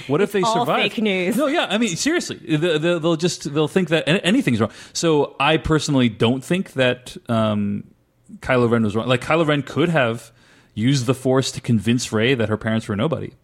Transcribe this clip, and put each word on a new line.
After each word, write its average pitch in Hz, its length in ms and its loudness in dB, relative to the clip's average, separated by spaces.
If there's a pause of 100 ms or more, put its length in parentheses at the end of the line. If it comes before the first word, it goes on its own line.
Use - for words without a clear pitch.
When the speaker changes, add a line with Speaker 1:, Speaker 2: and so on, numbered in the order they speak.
Speaker 1:
What 147 120 2
if 202 100 0
Speaker 2:
It's - 20 -18
Speaker 1:
they 196 100 0
Speaker 2:
all 226 240 0
Speaker 1:
survived?" 208 280 0
Speaker 2:
fake 233 100 -4
news. 190 320 0
Speaker 1:
No, 294 100 0
yeah, 285 240 -2
I 196 80 0
mean, 220 180 0
seriously, 302 420 -2 (180)
the, 156 240 2
the, 175 180 0
they'll 165 180 0
just, 165 380 -4
they'll 151 140 2
think 180 220 0
that 160 180 0
an-, 147 100 4
anything's 170 420 2
wrong. 107 120 0 (200)
So 156 460 2
I 151 180 4
personally 147 520 2
don't 120 360 0
think 180 280 -4
that, 127 440 -2 (120)
um, 104 560 0 (560)
Kylo 123 280 2
Ren 117 140 2
was 104 140 0
wrong. 110 100 -2
Like, 123 160 2
Kylo 160 240 2
Ren 147 160 0
could 160 280 -2
have 120 420 -2 (420)
used 123 320 0
the 127 80 2
Force 131 380 0
to - 80 -10
convince 117 520 0
Rey 117 220 2
that 113 140 -2
her 107 100 -2
parents 110 300 -4
were 104 80 -4
nobody. 104 360 -4 (100)